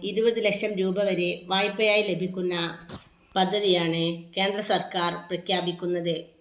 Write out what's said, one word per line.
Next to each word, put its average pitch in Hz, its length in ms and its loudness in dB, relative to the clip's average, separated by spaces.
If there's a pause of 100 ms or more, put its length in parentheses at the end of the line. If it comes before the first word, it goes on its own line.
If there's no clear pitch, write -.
(100)
ഇരുപത് 226 360 2
ലക്ഷം 208 340 0
രൂപ 190 160 0 (120)
വരെ 175 200 0 (220)
വായ്പയായി 208 600 2
ലഭിക്കുന്ന 180 440 -2 (840)
പദ്ധതിയാണ് 180 680 2 (340)
കേന്ദ്ര 196 240 0 (100)
സർക്കാർ 175 400 0 (160)
പ്രഖ്യാപിക്കുന്നത്. 175 880 -2 (240)